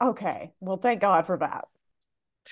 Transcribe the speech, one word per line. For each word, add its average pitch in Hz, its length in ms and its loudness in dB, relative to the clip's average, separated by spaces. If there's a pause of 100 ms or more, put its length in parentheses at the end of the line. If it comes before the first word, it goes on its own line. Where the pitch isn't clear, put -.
Okay. 196 580 -2
Well, 190 180 -6
thank 220 240 0
God 185 240 4
for 180 120 -2
that. - 280 -4 (880)